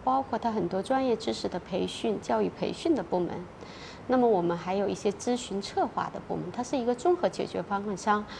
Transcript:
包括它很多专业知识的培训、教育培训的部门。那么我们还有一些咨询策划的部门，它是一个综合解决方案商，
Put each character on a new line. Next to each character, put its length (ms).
包 180
括 160
它 140
很 160
多 160
专 200
业 120
知 180
识 160
的 100
培 280
训、 340
教 220
育 40
培 240
训 220
的 80
部 180
门。 100
那 120
么 100
我 120
们 160
还 200
有 120
一 60
些 180
咨 240
询 240
策 280
划 260
的 140
部 80
门， 160
它 100
是 160
一 80
个 80
综 220
合 120
解 160
决 160
方 280
案 100
商， 260